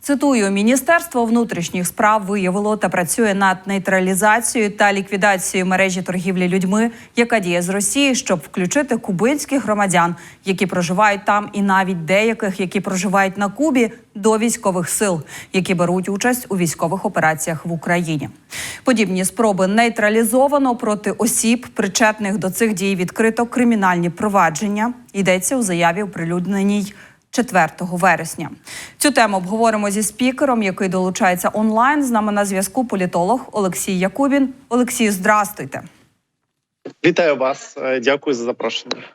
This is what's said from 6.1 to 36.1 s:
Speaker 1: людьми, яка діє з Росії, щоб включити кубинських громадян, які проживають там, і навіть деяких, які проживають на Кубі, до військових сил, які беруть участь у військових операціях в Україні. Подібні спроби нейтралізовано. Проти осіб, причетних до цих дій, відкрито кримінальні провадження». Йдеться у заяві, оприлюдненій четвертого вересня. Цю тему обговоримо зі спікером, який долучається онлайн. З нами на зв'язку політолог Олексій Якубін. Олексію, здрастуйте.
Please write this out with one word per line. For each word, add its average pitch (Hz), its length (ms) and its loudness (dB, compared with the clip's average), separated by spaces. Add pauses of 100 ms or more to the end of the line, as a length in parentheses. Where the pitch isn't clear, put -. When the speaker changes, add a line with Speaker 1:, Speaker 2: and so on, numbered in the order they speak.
Speaker 1:
людьми, 190 440 2 (240)
яка 233 240 2
діє 175 220 0
з 175 80 -4
Росії, 240 460 0
щоб 190 240 -2
включити 226 580 -2
кубинських 226 680 0
громадян, 175 520 2 (300)
які 190 200 0
проживають 185 600 0
там, 208 280 0
і 202 80 -2
навіть 190 440 0
деяких, 208 540 0
які 190 200 -2
проживають 190 580 0
на 202 120 -2
Кубі, 247 420 0 (240)
до 220 220 2
військових 202 520 -2
сил, 180 320 -2 (320)
які 190 200 0
беруть 175 360 0
участь 247 400 -2
у 196 80 -2
військових 175 480 -2
операціях 160 600 -2
в 170 60 -6
Україні. 165 580 -2 (540)
Подібні 190 420 0
спроби 190 420 0
нейтралізовано. 233 1080 2
Проти 208 360 -4
осіб, 226 560 0
причетних 208 720 0
до 185 120 -2
цих 214 240 0
дій, 196 220 -2
відкрито 220 500 0
кримінальні 196 640 2
провадження». 202 840 0 (200)
Йдеться 190 440 0
у 247 40 0
заяві, 175 420 0
оприлюдненій 190 880 -2 (420)
четвертого 180 600 0
вересня. 165 520 0 (480)
Цю 294 140 2
тему 214 260 2
обговоримо 208 520 0
зі 208 140 -2
спікером, 254 600 0
який 190 240 -2
долучається 185 680 0
онлайн. 226 500 2
З 254 80 -2
нами 214 200 0
на 202 140 0
зв'язку 196 400 -2
політолог 190 640 0
Олексій 190 480 -2
Якубін. 262 500 2 (200)
Олексію, 240 420 2
здрастуйте. 196 720 0 (1200)